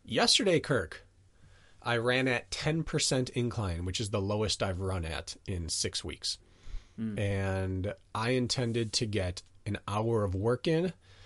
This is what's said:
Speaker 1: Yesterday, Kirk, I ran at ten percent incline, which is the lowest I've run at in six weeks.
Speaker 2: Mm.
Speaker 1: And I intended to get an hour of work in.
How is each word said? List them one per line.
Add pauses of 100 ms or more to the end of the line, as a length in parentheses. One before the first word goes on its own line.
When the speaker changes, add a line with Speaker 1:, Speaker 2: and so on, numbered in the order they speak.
Speaker 1:
Yesterday,
Kirk, (720)
I
ran
at
ten
percent
incline,
which
is
the
lowest
I've
run
at (120)
in
six
weeks. (640)
Speaker 2:
Mm.
Speaker 1:
And (200)
I
intended
to
get (220)
an (100)
hour
of
work
in. (320)